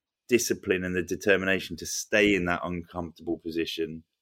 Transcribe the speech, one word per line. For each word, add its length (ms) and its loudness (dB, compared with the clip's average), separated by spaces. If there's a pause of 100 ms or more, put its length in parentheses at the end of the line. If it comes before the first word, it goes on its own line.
(280)
discipline 560 2
and 120 -2
the 60 2
determination 720 2
to 100 -10
stay 480 2
in 120 2
that 180 0
uncomfortable 720 -6
position, 640 -4 (200)